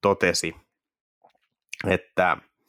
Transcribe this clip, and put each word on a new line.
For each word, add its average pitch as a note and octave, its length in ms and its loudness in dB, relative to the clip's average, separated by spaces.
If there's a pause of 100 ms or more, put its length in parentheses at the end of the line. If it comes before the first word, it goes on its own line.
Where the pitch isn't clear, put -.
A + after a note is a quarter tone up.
totesi, F2+ 540 0 (1300)
että F2+ 500 0 (320)